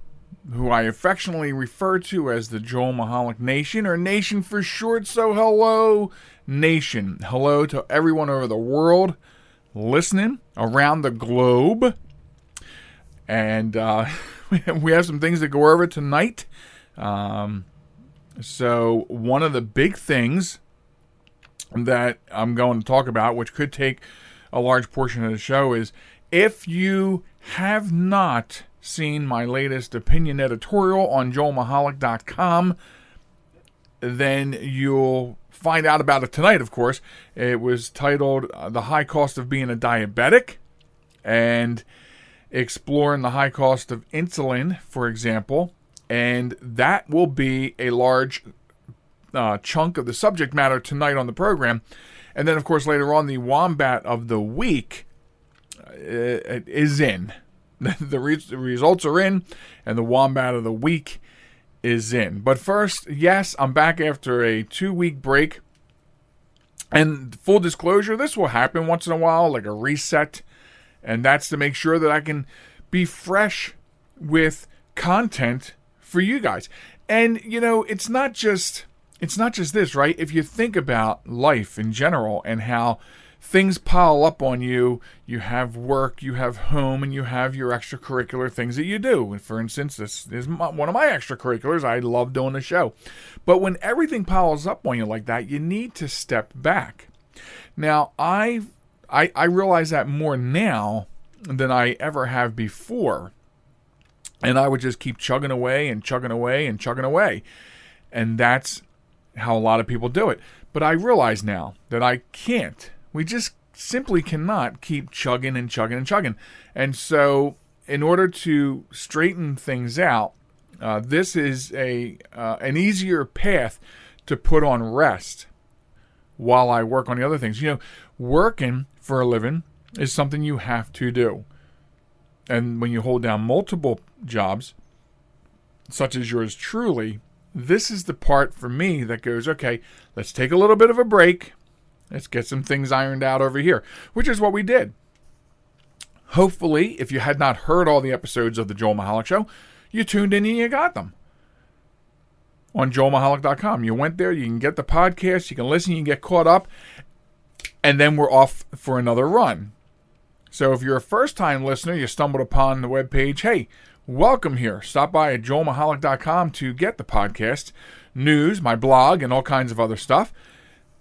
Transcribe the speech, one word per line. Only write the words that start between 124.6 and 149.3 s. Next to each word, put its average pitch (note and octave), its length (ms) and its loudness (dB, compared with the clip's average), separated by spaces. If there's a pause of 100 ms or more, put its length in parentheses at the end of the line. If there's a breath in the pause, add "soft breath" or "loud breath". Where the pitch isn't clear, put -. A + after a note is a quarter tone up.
on B2 220 2
rest A#2 640 -2 (920)
while B2 340 4
I A#2 140 2
work B2 240 -2
on B2 100 -4
the B2+ 80 0
other D#3 100 0
things. A2+ 240 -6
You D3+ 100 -2
know, C#3 80 -2 (380 loud breath)
working C3+ 680 0 (140)
for C3 200 -2
a B2+ 60 2
living A#2+ 380 0 (340)
is C#3 140 -4
something D3 320 -2
you C#3+ 140 -2
have A#2 340 -6
to B2 180 -4
do. A2+ 340 0 (1040 soft breath)
And A#2+ 320 -2
when A#2+ 120 -2
you A#2 80 -2
hold A#2+ 240 0
down G#2+ 160 0
multiple C#3 580 0 (260)
jobs, A2 500 -4 (1160)
such C3+ 260 -4
as A#2+ 160 -6
yours A2+ 240 -2
truly, B2 640 -4 (340)
this E3 380 0
is G3 140 -8
the D3+ 100 -6
part C#3 400 4
for B2 140 -10
me D#3 340 -2
that A2+ 180 -6
goes, A#2+ 280 -4
"Okay, B2 320 -4 (340 soft breath)
let's A2 180 -10
take C3 200 -2
a F3 40 4
little G#3 200 8
bit A3+ 140 8
of A#3 80 0
a B3 60 4
break. F3+ 500 4 (580)
Let's C3+ 140 -12
get A#2+ 180 -4
some C3+ 200 -6
things C#3 260 -2
ironed C3+ 320 0
out C3 180 2
over C3+ 200 0
here," D3 240 2 (300 loud breath)
which A#3 120 2
is A3 140 2
what G#3 120 4
we G#3 120 -2
did. G#3+ 300 2 (1400)
Hopefully, F3 680 2
if C3 120 -8
you C3 80 -2
had C#3+ 180 -2
not C#3 300 0
heard E3+ 180 4
all D3 140 4
the C3 100 -2
episodes A#2 480 -2
of A2 80 -2
The G2+ 80 -8
Joel G#2+ 220 0
Michalec G#2 300 -4
Show, G#3 200 0 (460 loud breath)